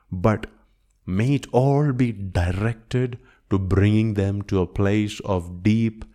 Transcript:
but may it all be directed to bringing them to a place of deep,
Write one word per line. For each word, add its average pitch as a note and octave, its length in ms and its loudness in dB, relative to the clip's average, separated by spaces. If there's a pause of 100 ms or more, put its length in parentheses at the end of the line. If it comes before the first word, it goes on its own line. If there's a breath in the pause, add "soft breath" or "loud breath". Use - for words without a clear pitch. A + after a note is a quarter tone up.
(100)
but G2 360 0 (600)
may A2 280 0
it C3+ 160 -4
all C#3 420 2
be A#2+ 200 0
directed G2+ 1040 -4 (320 soft breath)
to G2+ 80 2
bringing G#2 560 2
them G2 280 -2
to G2 180 0
a F2+ 60 2
place G#2 540 -2
of F2+ 420 -6
deep, A2 420 2 (100)